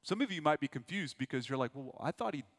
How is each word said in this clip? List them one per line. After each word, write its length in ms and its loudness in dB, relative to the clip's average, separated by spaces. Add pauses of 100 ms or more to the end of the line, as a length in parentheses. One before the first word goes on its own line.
Some 180 0
of 100 2
you 120 -4
might 180 6
be 80 2
confused 480 -4
because 320 -2
you're 80 0
like, 180 0
"Well, 240 -10
I 120 0
thought 240 -2
he 100 -6 (140)